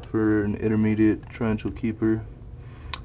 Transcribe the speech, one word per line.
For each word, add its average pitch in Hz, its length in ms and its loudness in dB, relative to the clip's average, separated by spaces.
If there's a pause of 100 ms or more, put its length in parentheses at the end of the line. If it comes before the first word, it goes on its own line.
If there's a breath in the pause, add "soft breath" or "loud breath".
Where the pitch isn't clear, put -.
(120)
for 107 320 4
an 104 120 0
intermediate 107 760 4
tarantula 107 420 -2
keeper. 110 500 0 (800 loud breath)